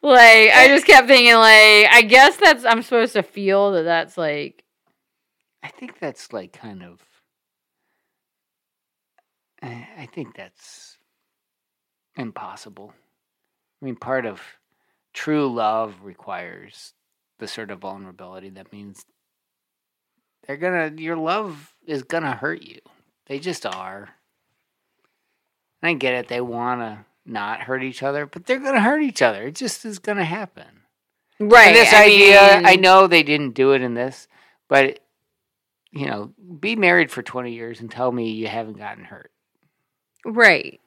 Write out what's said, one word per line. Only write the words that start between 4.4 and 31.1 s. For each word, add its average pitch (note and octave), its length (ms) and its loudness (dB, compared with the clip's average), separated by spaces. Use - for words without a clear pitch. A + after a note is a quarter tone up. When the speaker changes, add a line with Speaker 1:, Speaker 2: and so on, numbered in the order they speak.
Speaker 2:
I - 60 -20
think - 280 -20
that's, - 360 -16
like, F#2+ 180 -16
kind G2 320 -20
of, F2 160 -20
I, A#2+ 260 -20
I C#3 80 -20
think - 280 -20
that's - 600 -20
impossible. G#2+ 760 -20
I C#3 40 -20
mean, B2+ 100 -14
part B2+ 300 -10
of G2+ 160 -16
true D3 380 -6
love A2 520 -8
requires F2+ 880 -20
the G#2+ 80 -18
sort G#2 240 -18
of F#2+ 80 -20
vulnerability F#2+ 680 -20
that F#2+ 240 -20
means - 320 -20
they're C#3 120 -16
gonna, E3+ 340 -8
your D#3+ 140 -12
love E3 580 -12
is C#3+ 160 -12
gonna D#3 320 -10
hurt D#3 260 -12
you. - 180 -20
They C#3 120 -14
just E3+ 260 -14
are. F#2+ 440 -16
And E3 80 -6
I F3 40 -4
get C3 200 -6
it. B2 140 -10
They B2 140 -10
wanna A#2+ 640 -10
not G#2+ 360 -12
hurt C3 220 -10
each C3 200 -14
other, C#3+ 220 -8
but F3 200 -20
they're C4 140 -6
gonna C4+ 220 -4
hurt C#4 200 -2
each C#4 200 -6
other. A2 220 -2
It C#3+ 120 -14
just - 300 -14
is G#2 120 -16
gonna G3+ 280 -10
happen. F3 560 -16